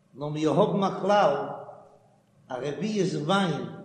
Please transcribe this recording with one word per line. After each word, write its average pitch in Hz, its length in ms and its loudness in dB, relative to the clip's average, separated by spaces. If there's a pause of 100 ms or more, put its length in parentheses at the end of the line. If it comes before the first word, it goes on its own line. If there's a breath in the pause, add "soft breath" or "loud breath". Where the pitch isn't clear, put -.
(140)
נאר 147 160 -8
מיר 151 220 0
האבן 190 320 4
א 180 180 -2
כלל, 185 340 4 (1120)
א 131 60 -10
רביעס 151 600 -4
וויין, 160 460 0 (220)